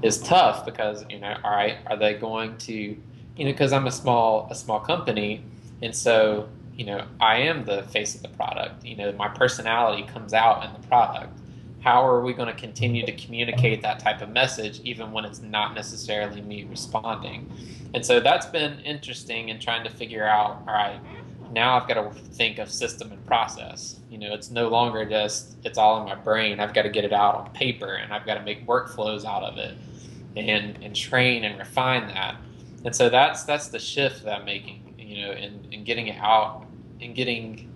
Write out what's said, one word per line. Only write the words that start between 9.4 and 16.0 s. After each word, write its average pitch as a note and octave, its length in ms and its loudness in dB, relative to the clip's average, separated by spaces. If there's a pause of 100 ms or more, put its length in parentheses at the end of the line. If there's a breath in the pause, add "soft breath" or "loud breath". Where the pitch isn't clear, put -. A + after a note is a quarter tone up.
comes G#2 300 -10
out A2 320 6
in - 140 -10
the - 80 -18
product. - 520 2 (400 loud breath)
How B2+ 260 6
are B2 160 6
we B2 120 -2
gonna A#2+ 200 -4
continue A#2 520 -2
to A#2 80 -4
communicate A#2 720 0
that G#2+ 160 -2
type G#2+ 220 0
of G#2 80 -10
message A2+ 540 0
even A2+ 300 -10
when A2 100 -4
it's G#2 180 -12
not G#2+ 320 -2
necessarily G#2 680 -6